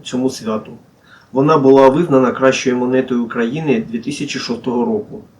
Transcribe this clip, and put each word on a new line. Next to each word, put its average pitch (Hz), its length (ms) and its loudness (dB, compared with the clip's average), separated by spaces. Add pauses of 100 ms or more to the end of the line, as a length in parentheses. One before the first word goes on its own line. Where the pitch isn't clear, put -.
цьому 127 260 -4
святу. 110 420 -8 (600)
Вона 147 260 2
була 135 320 8
визнана 135 420 2
кращою 131 460 0
монетою 127 460 -2
України 120 680 -4
дві 113 100 -8
тисячі 143 400 -8
шостого 120 460 -6
року. 107 360 -8 (180)